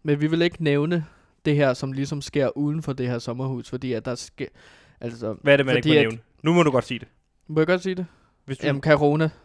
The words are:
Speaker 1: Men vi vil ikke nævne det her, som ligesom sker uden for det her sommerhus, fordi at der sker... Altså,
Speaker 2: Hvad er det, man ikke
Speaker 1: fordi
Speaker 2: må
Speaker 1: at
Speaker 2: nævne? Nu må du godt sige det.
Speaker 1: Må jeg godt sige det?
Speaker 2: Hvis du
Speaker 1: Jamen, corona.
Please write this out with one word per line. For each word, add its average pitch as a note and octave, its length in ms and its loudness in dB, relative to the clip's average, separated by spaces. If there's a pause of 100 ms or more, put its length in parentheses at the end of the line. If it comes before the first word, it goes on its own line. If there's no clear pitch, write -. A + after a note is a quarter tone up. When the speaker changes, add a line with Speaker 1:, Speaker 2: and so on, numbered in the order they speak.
Speaker 1:
Men D3 180 0
vi D3+ 60 2
vil E3 140 0
ikke E3+ 220 0
nævne D3+ 420 0 (400)
det D3+ 100 2
her, C#3 180 4
som C3+ 180 -6
ligesom C#3 300 -6
sker - 360 -2
uden D3 260 -2
for D3 100 -4
det B2 140 -4
her B2 120 -4
sommerhus, B2 500 -6
fordi B2+ 240 -6
at A2 120 -6
der B2+ 100 -4
sker... - 320 -12 (540)
Altså, A#2 320 -8
Speaker 2:
Hvad C#3+ 200 4
er C#3 40 8
det, C#3 80 0
man B2+ 100 2
ikke B2 140 0
Speaker 1:
fordi D#3 60 6
Speaker 2:
må D3+ 40 6
Speaker 1:
at C#3+ 60 4
Speaker 2:
nævne? A2+ 140 -4 (240)
Nu D#3 100 2
må F3 100 6
du D3+ 80 4
godt B2+ 140 2
sige A#2+ 140 -8
det. - 80 -16 (400)
Speaker 1:
Må D#3 120 -2
jeg D#3+ 80 2
godt F3+ 160 2
sige F#3 120 -4
det? F3+ 100 -6 (400)
Speaker 2:
Hvis C3+ 120 -8
du - 100 -6
Speaker 1:
Jamen, C#3+ 140 -2
corona. D3+ 480 4 (160)